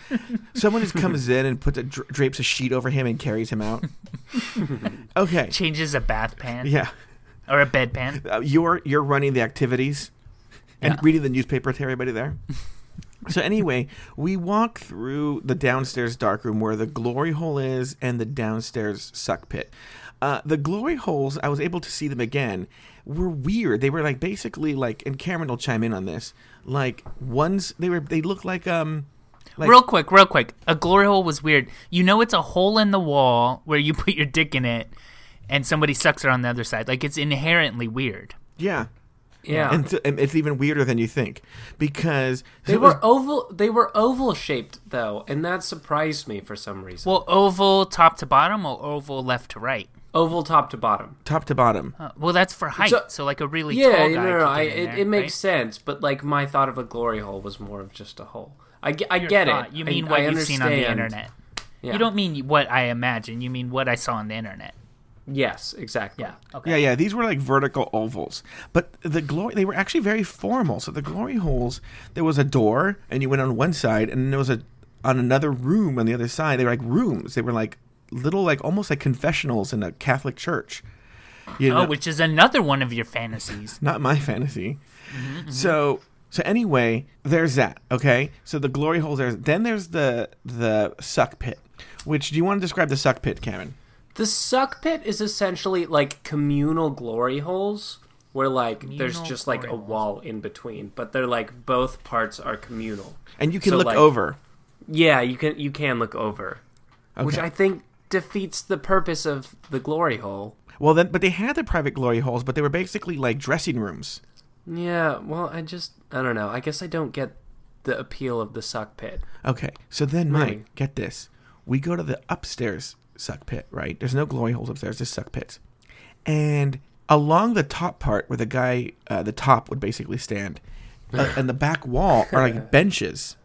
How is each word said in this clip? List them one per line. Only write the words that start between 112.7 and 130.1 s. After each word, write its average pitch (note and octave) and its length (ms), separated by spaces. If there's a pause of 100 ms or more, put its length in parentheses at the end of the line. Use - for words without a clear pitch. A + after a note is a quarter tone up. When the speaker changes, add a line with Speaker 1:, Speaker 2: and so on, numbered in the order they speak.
Speaker 1:
like, B2+ 220
dressing C#3 400
rooms. - 420 (460)
Speaker 3:
Yeah, E3+ 520
well, D#3+ 320
I E3 100
just, D#3+ 320 (180)
I C3 100
don't B2 140
know. G#2 140
I A#2+ 100
guess C#3+ 220
I F#3 60
don't D#3 260
get C3+ 200 (500)
the B2+ 140
appeal B2+ 440
of A2 120
the A#2 80
suck - 360
pit. - 240 (240)
Speaker 1:
Okay, B2+ 240 (200)
so - 160
then, D#3 260
Speaker 3:
Maybe. C#3+ 140
Speaker 1:
Mike, G#2+ 300
get C#3 220
this. - 320 (360)
We C3+ 140
go E3+ 160
to F3 80
the D#3 160 (100)
upstairs - 640 (200)
suck - 300
pit, - 260
right? - 280
There's B2+ 160
no D3 100
glory A#2+ 260
holes A#2+ 180
upstairs, C3+ 280
just B2 160
suck - 180
pits. - 280 (640)
And D3 540 (280)
along D#3 460
the G#3+ 100
top - 360
part G#2+ 300
where B2+ 80
the A#2 80
guy, B2 460 (160)
uh, F#2+ 160
the G#2+ 80
top B2+ 380
would - 100
basically - 380